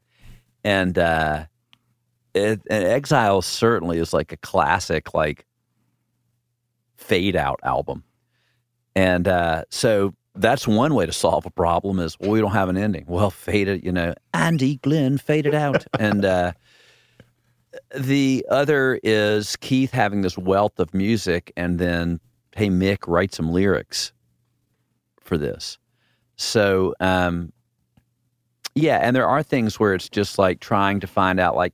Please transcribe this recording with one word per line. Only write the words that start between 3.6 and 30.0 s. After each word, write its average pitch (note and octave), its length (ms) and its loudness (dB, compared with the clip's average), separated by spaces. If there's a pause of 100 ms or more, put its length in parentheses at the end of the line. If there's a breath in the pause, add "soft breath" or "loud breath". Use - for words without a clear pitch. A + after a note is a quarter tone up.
is, E2 160 -2
like, D#2+ 180 -2
a D#2+ 60 -12
classic, E2+ 760 -2
like, D2+ 320 -2 (1500)
fade F#2 380 0
out C#2 280 -2
album. C2 400 -6 (920)
And, F#2 320 2
uh, E2+ 420 0
so G2+ 440 0 (220)
that's A2 320 0
one B2 260 2
way G2+ 120 2
to D#2 80 -4
solve E2 320 0
a F2 40 -14
problem F2 500 0
is, E2 200 -6
"Well, G2 120 -2
we A2 80 2
don't G#2 120 0
have G2 180 0
an F#2 80 -2
ending." F#2+ 300 -4
Well, F2+ 240 0
fade G2 360 -2
it, G2 160 -2
you F#2 80 -4
know, E2+ 220 -2 (200)
Andy D#3+ 440 0
Glenn C#3 400 0
faded D3+ 380 -2
out. C#3+ 360 -2
<laughs> - 80 -2
And, G#2 240 2
uh, F2+ 280 2 (1400 soft breath)
the C3+ 540 0
other C3+ 520 2
is G#2+ 540 2
Keith C3 360 0
having G2+ 300 0
this F#2 160 -2
wealth G2 420 2
of - 140 -4
music F#2+ 600 -2
and F2 240 -2
then, E2+ 400 -2 (360)
"Hey, G#2+ 140 0
Mick, F#2+ 380 0
write F2+ 260 0
some D#2+ 180 -4
lyrics F2+ 600 -2 (1120)
for - 160 -4
this." C2+ 400 -8 (580)
So, F#2+ 640 0
um, F2+ 520 0 (1200)
yeah, D3 260 2
and A#2+ 140 2
there A#2+ 120 2
are C3+ 160 2
things A#2 360 -2
where G#2 140 4
it's F#2 140 -4